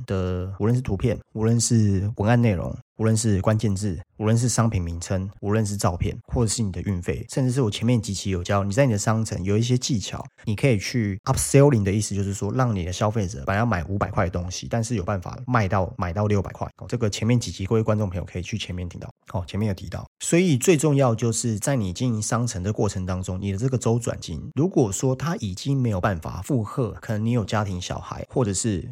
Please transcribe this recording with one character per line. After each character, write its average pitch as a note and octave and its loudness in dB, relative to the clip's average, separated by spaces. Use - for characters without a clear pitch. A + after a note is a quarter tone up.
的， F#2 -2
无 G#2 0
论 A#2 4
是 B2+ 0
图 G#2 -2
片， G2+ 0
无 A2 -2
论 A#2 4
是 G#2 4
文 G#2 2
案 A#2+ 6
内 A2+ 4
容， - -4
无 A2 -2
论 A2 4
是 G#2+ 2
关 A2 4
键 G#2 2
字， F#2+ -4
无 G#2+ -2
论 A2+ 4
是 B2 2
商 A2+ 2
品 G2+ 0
名 E2+ -6
称， F#2+ -4
无 G2+ -2
论 A2 2
是 G2+ -4
照 F#2+ -2
片， - -2
或 B2 0
者 A2 2
是 G#2+ -2
你 G2+ -2
的 F2 -6
运 F2+ -2
费， C#2 -4
甚 C3+ 0
至 B2+ 2
是 C3 0
我 A2 2
前 - -4
面 A#2+ 4
几 G2+ -4
期 F#2+ -6
有 F#2 -2
教， G2+ 2
你 G2+ -2
在 C3+ 4
你 B2 2
的 G#2 0
商 A2 0
城 F2+ -6
有 G2 2
一 A2+ 4
些 B2 2
技 A#2+ -2
巧， - -8
你 G#2 -2
可 C#3+ 2
以 A#2+ 4
去 G#2 -2
upselling C3+ 6
的 F#2+ 2
意 G#2+ 2
思 G2+ -2
就 G2+ 0
是 G2 -2
说， G2+ -4
让 B2 2
你 F2 -2
的 F2+ -4
消 G#2+ 0
费 G#2+ -2
者 C#2 -8
本 F#2+ 0
来 G#2 2
要 A#2 4
买 F#2+ 0
五 G2 -2
百 G2 0
块 G2+ 0
的 F2 0
东 F2+ -4
西， C3 -10
但 A#2 0
是 A#2+ -2
有 F#2 -2
办 G2 -2
法 - -10
卖 A#2+ 2
到， F#2 0
买 F2+ -4
到 G#2 0
六 G#2 2
百 - -6
块。 - -8
哦， - -16
这 A#2 -4
个 A2+ 0
前 - -4
面 A#2+ 4
几 G2+ -6
集 F#2+ -6
各 A2+ 2
位 A2 4
观 A2 2
众 G#2+ 0
朋 F#2 -6
友 - -4
可 - -10
以 F2+ -6
去 G2+ -6
前 - -8
面 F2+ -6
听 - -12
到。 - -12
哦， F2+ -2
前 G2 -4
面 A2 0
有 G2 0
提 - -10
到。 - -10
所 - 2
以 F3+ 4
最 E3 6
重 D3 4
要 C3 4
就 A#2 0
是 A2 0
在 C#3 0
你 G2 0
经 B2 0
营 G#2+ -2
商 A#2 0
城 F2+ -4
的 G#2 0
过 G#2+ 0
程 F#2 -4
当 F#2 -2
中， F#2 -6
你 G2 -2
的 F#2+ -2
这 A#2+ 0
个 B2+ 0
周 A2+ 2
转 - -4
金， D#2+ -8
如 D#3 2
果 B2 2
说 C3 0
它 D3+ -2
已 F#2+ -4
经 C3+ -2
没 A#2+ 2
有 F#2+ 0
办 F#2+ 0
法 E2+ -8
负 B2 0
荷， G#2+ -4
可 - -6
能 G#2+ -2
你 A#2 0
有 A#2+ 2
家 G#2+ 0
庭 F#2+ -4
小 - -8
孩， - -10
或 C3 0
者 G2+ 0
是 F#2 -2